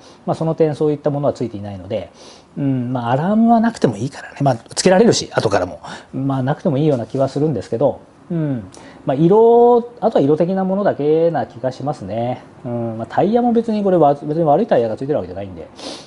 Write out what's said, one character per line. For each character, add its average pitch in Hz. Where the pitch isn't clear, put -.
ま 170
あ、 -
そ 165
の 160
点 156
そ 151
う 151
い 147
っ -
た 147
も 143
の 143
は 120
つ -
い 117
て 107
い 101
な 104
い 98
の 90
で、 104
う -
ん、 127
ま 120
あ、 -
ア 131
ラ 165
ー 214
ム 226
は 233
な 226
く -
て -
も 202
い 202
い -
か -
ら -
ね。 -
ま 139
あ、 117
つ -
け 185
ら 185
れ 233
る 165
し、 -
後 113
か 98
ら 92
も。 92
ま 135
あ、 131
な 135
く -
て 196
も 135
い 147
い -
よ 147
う -
な 110
気 -
は 135
す 139
る 151
ん 151
で 95
す -
け 113
ど、 127
う 175
ん。 143
ま 143
あ、 -
色、 233
あ 208
と 233
は 156
色 151
的 175
な 190
も 190
の 202
だ 139
け 156
な 131
気 -
が 131
し -
ま 143
す -
ね。 117
う -
ん。 117
ま 113
あ、 -
タ -
イ 196
ヤ 240
も 240
別 226
に 208
こ 202
れ 185
は、 143
別 151
に 170
悪 156
い -
タ 165
イ 120
ヤ 113
が 107
つ 131
い -
て 147
る 131
わ 98
け 87
じ 90
ゃ 90
な 98
い 101
ん 95
で。 78